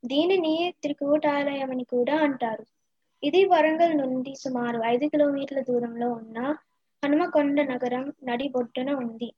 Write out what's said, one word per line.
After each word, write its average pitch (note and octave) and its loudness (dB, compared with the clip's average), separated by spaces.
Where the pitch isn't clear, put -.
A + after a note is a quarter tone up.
దీనిని E4 2
త్రికూటాలయం C#4+ 0
అని B3+ -4
కూడా B3 0
అంటారు. B3 0
ఇది E4+ 6
వరంగల్ D#4+ 4
నుండి B3+ -2
సుమారు A#3+ -4
ఐదు B3 2
కిలోమీటర్ల C#4 0
దూరంలో A#3+ -2
ఉన్న A3+ -6
హనుమకొండ D4 2
నగరం B3+ -2
నడిబొడ్డున B3+ -4
ఉంది. A#3 -8